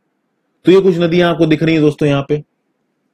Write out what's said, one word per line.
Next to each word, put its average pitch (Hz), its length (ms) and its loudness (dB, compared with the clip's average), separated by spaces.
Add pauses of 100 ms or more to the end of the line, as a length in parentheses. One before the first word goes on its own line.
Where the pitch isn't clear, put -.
(640)
तो 165 60 4
ये 190 100 6
कुछ 180 180 0
नदियां 175 320 0
आपको 160 140 -2
दिख 156 180 0
रही 160 120 0
हैं 151 80 0
दोस्तों 151 240 0
यहाँ 139 220 -2
पे, 147 120 -4 (720)